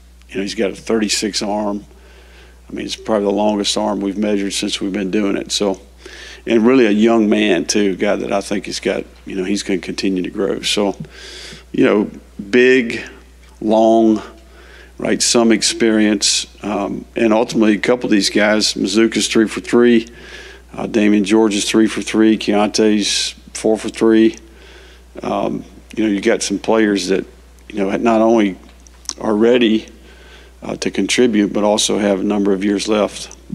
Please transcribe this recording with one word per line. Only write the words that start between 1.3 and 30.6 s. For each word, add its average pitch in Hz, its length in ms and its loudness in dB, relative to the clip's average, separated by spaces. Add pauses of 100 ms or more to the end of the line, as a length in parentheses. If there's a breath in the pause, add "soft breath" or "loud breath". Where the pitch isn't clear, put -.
arm. 104 420 -4 (840 soft breath)
I - 40 -20
mean, - 120 -8
it's 98 120 -10
probably 104 300 -2
the 101 60 0
longest 101 440 -2
arm 104 240 -2
we've 98 180 -4
measured 101 340 -2
since - 280 -4
we've 101 120 -4
been 95 200 -4
doing 98 240 0
it. - 160 -8
So, 98 280 -2 (640 loud breath)
and 113 220 2
really 127 200 6
a 104 40 4
young 110 380 4
man, 107 380 2
too, 104 260 0
a - 20 -4
guy 98 220 0
that 78 160 -6
I 98 80 0
think 101 260 -6
has - 140 -8
got, - 240 -2 (220)
you 98 100 -10
know, 92 80 -2
he's 101 180 -2
gonna 95 160 -2
continue 92 460 -4
to - 60 -8
grow. - 320 -4
So, 101 340 -2 (760 loud breath)
you - 140 2
know, 101 260 0 (400)
big, 123 500 2 (600 loud breath)
long, 110 600 4 (760 loud breath)
right, - 240 -4
some 117 300 2
experience, 107 920 0 (180)
um, 104 400 -6 (100)
and 113 180 2
ultimately 110 440 2
a 90 40 -4
couple 123 260 0
of 107 40 -2
these 101 200 2
guys, 107 440 0
Mazuka's 107 540 0
three 110 180 2
for 95 140 -6
three, 120 480 2 (640 loud breath)
uh, - 160 -8
Damian 104 360 2
George 110 300 2
is 101 160 -4
three 110 160 4
for 101 160 -4
three, 110 340 4
Keontae's 104 1000 0 (160)
four 110 260 -2
for 113 100 -10
three. 110 480 4 (840 loud breath)
Um, 104 420 -4 (300)
you 107 100 -2
know, 107 60 0
you 98 100 -2
got 104 220 0
some 98 160 -4
players 104 500 0
that, 95 160 0 (440)
you 104 100 -12
know, 98 200 -2
not 113 220 2
only 110 360 2 (640)
are 113 160 -2
ready, 113 500 2 (760 loud breath)